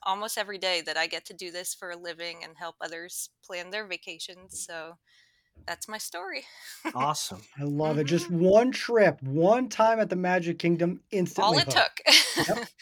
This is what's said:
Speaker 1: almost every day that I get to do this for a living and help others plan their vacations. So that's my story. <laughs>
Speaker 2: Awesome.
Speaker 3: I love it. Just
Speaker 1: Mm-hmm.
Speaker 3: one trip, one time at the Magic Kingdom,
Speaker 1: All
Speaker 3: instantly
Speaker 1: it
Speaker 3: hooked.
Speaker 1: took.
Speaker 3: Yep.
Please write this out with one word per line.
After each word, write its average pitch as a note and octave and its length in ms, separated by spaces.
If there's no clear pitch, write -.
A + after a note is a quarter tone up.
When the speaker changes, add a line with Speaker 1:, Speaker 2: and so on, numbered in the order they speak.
Speaker 1:
almost G#3 340
every G3+ 220
day F3+ 240
that D#3 140
I E3 100
get E3 200
to - 80
do F3 180
this F3+ 200
for F#3 200
a F3 40
living E3+ 460
and E3 160
help E3+ 220
others E3 500
plan F3+ 260
their G#3+ 160
vacations. F#3 800
So E3 320
that's - 220
my G#3+ 100
story. F4 440
<laughs> - 120
Speaker 2:
Awesome. C3 440
Speaker 3:
I C#3+ 40
love D3 360
it. D#3 60
Just E3 220
Speaker 1:
Mm-hmm. F3 140
Speaker 3:
one G#3 320
trip, G#3 500
one F3 460
time A3 320
at G#3 100
the F3+ 60
Magic F3+ 420
Kingdom, E3+ 420
Speaker 1:
All G#3 60
Speaker 3:
instantly F#3 400
Speaker 1:
it F4 140
Speaker 3:
hooked. - 300
Speaker 1:
took. E4 120
Speaker 3:
Yep. A3+ 200